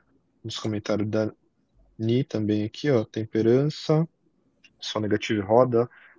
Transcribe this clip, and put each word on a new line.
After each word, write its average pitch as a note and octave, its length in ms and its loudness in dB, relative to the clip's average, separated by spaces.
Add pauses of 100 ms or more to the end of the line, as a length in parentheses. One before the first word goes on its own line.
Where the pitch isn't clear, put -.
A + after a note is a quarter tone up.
(420)
Nos A2+ 160 -10
comentários G#2 500 -4
da G#2+ 240 -2 (680)
Ni A#2 260 0
também G#2+ 400 -2
aqui, C#3+ 260 -4
ó, A2+ 140 2
temperança, C3 1040 0 (720)
só - 180 -6
negativo G#2+ 420 -2
e - 20 0
roda. A#2+ 460 4 (300)